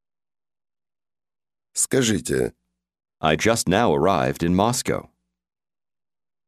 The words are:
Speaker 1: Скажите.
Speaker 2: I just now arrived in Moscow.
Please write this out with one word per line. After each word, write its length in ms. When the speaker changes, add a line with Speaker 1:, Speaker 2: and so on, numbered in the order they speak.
Speaker 1:
Скажите. 800
Speaker 2:
I 160
just 320
now 240
arrived 500
in 100
Moscow. 560